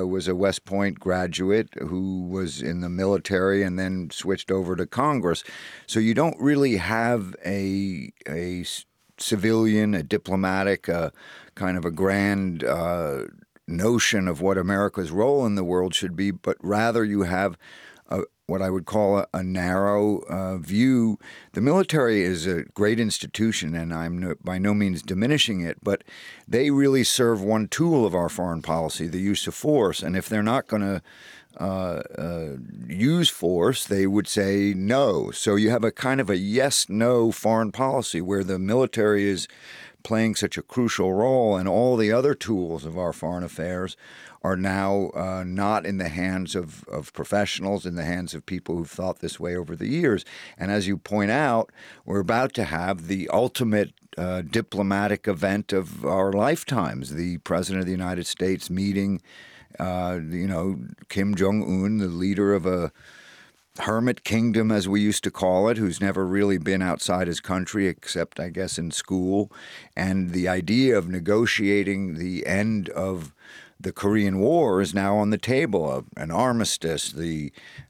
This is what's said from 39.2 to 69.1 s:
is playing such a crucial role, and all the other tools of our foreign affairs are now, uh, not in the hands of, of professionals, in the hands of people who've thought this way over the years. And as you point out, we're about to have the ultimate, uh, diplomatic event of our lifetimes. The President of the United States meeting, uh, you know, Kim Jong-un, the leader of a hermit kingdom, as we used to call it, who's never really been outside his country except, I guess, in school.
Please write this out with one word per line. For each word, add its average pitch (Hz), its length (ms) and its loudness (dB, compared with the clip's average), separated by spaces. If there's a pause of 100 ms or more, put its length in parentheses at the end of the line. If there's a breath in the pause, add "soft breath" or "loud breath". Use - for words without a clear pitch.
is 95 200 -2 (540 loud breath)
playing 110 320 2
such - 240 -2
a 78 40 -6
crucial 104 500 0
role, 113 460 4
and 92 100 -2
all 120 280 4
the 107 220 4
other 139 160 4
tools 85 520 -4
of 80 100 -8
our 87 160 -2
foreign 90 320 -6
affairs 90 520 -6 (460 loud breath)
are 95 140 0
now, 98 580 0
uh, 92 320 -4
not 98 380 0
in 98 140 -2
the 87 100 -2
hands 90 460 -4
of, 85 340 -6
of - 240 -8
professionals, 98 720 -2
in 87 120 -6
the 82 80 -4 (100)
hands 90 180 -6
of 78 140 -12
people 87 300 -6
who've 82 140 -6
thought 92 280 -6
this - 200 -8
way 87 160 -4
over 85 220 -6
the 101 120 -4
years. 135 360 2 (320 loud breath)
And 92 140 -4
as 104 180 0
you 98 80 0
point 101 340 0
out, 123 400 2 (360 loud breath)
we're 98 140 0
about 113 340 0
to 110 100 -2
have 82 440 -2
the 95 200 -4
ultimate, 107 640 2 (240)
uh, 92 240 -2
diplomatic 101 880 0
event 98 460 0
of 90 320 -4
our 95 260 2
lifetimes. 98 840 -2
The 87 240 -4
President 92 420 -2
of 90 60 -4
the 92 60 -2 (120)
United 90 220 -4
States 92 440 -2
meeting, 98 500 0 (580 loud breath)
uh, 90 400 -4 (120)
you 90 180 -4
know, 90 300 -2 (320)
Kim 101 240 0
Jong-un, 95 640 2
the 98 80 0
leader 95 480 2
of 87 100 2
a 90 260 0 (920 loud breath)
hermit 113 440 0
kingdom, 110 480 2
as 98 160 2
we 101 120 2
used 104 240 2
to 95 60 -2
call 92 380 4
it, 120 80 2
who's 95 240 0
never 95 260 0
really 98 320 2
been 92 240 0
outside 90 440 0
his 85 140 -4
country 92 460 -2
except, - 540 -4
I 87 80 -6
guess, 87 300 -6
in 82 120 -4
school. 95 640 -2 (420 loud breath)